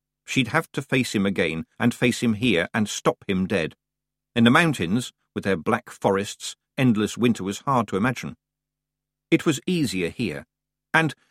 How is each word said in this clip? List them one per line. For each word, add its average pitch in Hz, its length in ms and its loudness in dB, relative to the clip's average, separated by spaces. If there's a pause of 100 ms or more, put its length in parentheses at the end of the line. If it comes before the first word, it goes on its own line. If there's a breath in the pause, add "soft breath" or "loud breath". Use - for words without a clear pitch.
(240)
She'd 127 260 -2
have 160 240 -2
to 143 100 -4
face 127 320 -2
him 98 100 2
again, 82 400 -2 (140)
and 117 160 2
face 123 260 0
him 113 140 0
here, 98 360 0
and 110 160 0
stop - 400 -4
him 95 200 0
dead. 85 280 -2 (600)
In 117 80 4
the 117 80 8
mountains, 131 600 2 (220)
with - 120 -6
their 95 120 2
black 110 320 -4
forests, - 680 -4 (220)
endless 107 400 2
winter 110 260 0
was 98 180 -6
hard 123 260 0
to - 100 -4
imagine. 113 400 -4 (920)
It 160 160 2
was 151 180 0
easier 104 440 -2
here, 78 360 -6 (480)
and 160 220 4 (160)